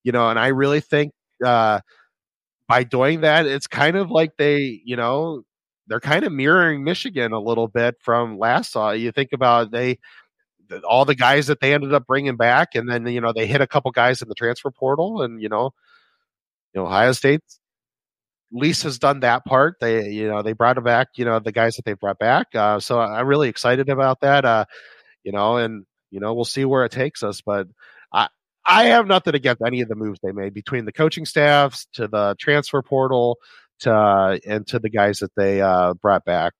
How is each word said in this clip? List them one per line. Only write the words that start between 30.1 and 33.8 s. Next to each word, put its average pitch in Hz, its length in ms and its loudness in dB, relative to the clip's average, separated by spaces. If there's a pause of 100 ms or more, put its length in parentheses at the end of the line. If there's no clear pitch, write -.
they 98 100 -6
made, 101 200 -8
between 110 320 -8
the 104 80 -12
coaching 156 320 -2
staffs 147 720 2
to 110 140 -6
the 101 300 0
transfer 147 440 -2
portal 127 560 0 (420)